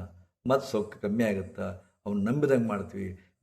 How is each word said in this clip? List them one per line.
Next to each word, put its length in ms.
ಮತ್ತ್ 180
ಸೊಕ್ಕು 320
ಕಮ್ಮಿ 240
ಆಗತ್ತ, 360
ಅವ್ನ್ 200
ನಂಬಿದಂಗ್ 420
ಮಾಡ್ತೀವಿ, 520